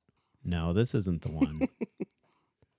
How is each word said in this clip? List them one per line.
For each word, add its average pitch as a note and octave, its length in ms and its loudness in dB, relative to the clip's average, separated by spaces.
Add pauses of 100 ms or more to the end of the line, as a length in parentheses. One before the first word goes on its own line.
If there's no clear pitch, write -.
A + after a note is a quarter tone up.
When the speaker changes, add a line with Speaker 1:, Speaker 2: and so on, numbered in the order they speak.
(440)
Speaker 1:
No, E2+ 280 0
this A2 220 2
isn't F2+ 280 0
the - 100 -4
one. D#2 300 0 (120)
Speaker 2:
<laughs> - 40 -20 (1000)